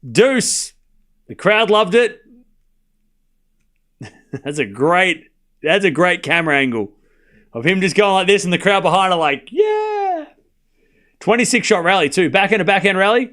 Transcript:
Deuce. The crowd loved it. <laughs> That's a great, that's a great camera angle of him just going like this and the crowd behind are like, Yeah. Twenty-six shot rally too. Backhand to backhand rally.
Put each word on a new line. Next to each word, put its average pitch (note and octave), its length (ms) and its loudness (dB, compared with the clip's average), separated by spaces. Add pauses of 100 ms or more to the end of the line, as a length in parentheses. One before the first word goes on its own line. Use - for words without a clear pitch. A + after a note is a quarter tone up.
(100)
Deuce. A3+ 600 0 (560)
The - 60 -16
crowd G#3+ 360 0
loved G#3 240 2
it. A#3 260 0 (1800)
<laughs> A2 100 -18 (340)
That's D3 140 -8
a C#3 80 -2
great, D#3+ 640 0 (320)
that's F3 220 0
a F#3+ 60 2
great F3 320 0
camera D#3+ 340 0
angle A#2 360 -2 (600)
of A#2+ 120 -10
him F#3 160 0
just F#3 160 -2
going G3+ 160 2
like F#3+ 140 2
this G3 180 2
and F3+ 80 -2
the F3 60 0
crowd G3 240 0
behind F#3 300 2
are F3 60 0
like, D3 320 -2
Yeah. G4+ 760 -2 (920)
Twenty-six A3+ 480 0
shot F3+ 160 2
rally E3+ 280 2
too. F3+ 200 0
Backhand G3 300 0
to F#3 40 0
backhand F#3+ 340 0
rally. A#3 340 0